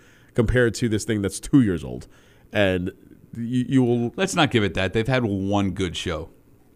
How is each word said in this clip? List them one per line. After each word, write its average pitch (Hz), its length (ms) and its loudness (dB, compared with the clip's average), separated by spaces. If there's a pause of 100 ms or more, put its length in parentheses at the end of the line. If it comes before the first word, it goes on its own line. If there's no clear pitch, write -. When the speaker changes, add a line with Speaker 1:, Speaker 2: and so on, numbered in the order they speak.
(340)
Speaker 1:
Compare 117 340 4
it 110 60 -2
to 120 140 -2
this 104 160 -2
thing 104 180 -2
that's - 180 -4
two - 200 4
years 90 220 0
old, 64 240 -12 (460)
and 92 400 0 (440)
you, 120 320 -2
you 131 140 4
will. 120 340 0
Speaker 2:
Let's 185 200 -2
not 151 160 2
give 113 100 2
it 95 120 -2
that. 95 180 -2
They've 113 160 0
had 127 160 0
one 98 480 0
good 85 240 -4
show. 80 340 -6 (460)